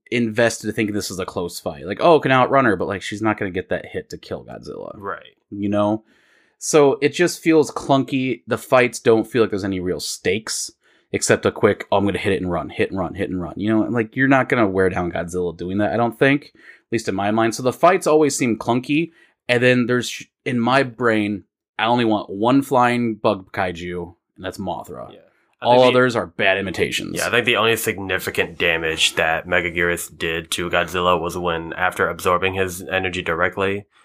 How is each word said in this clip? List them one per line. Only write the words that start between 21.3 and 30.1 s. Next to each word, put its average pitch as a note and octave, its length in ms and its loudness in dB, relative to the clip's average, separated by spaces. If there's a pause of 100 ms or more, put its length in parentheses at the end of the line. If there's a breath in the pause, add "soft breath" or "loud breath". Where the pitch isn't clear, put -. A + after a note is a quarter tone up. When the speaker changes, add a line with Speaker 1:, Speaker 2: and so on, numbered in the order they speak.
Speaker 1:
I A2 80 0
only A#2+ 200 2
want G#2+ 240 0
one A#2 340 2
flying A#2+ 520 0
bug G2+ 360 -2
kaiju, F2 640 -6 (200)
and F2 100 -16
that's F#2 120 -10
Mothra. E2+ 560 -10
Speaker 2:
Yeah. F#2 60 -20 (420)
I - 40 -6
Speaker 1:
All B2 160 8
Speaker 2:
think B2+ 120 8
the B2+ 60 6
Speaker 1:
others B2+ 160 4
are F#2 120 -2
bad G2 300 2
imitations. F2 600 -4
Speaker 2:
Yeah, E2 100 -2
I F#2+ 40 -4
think A#2 140 2
the A#2+ 100 2
only A2 220 4
significant F#2 840 -4
damage E2 560 0
that D#2+ 320 0
Megaguirus F2 680 0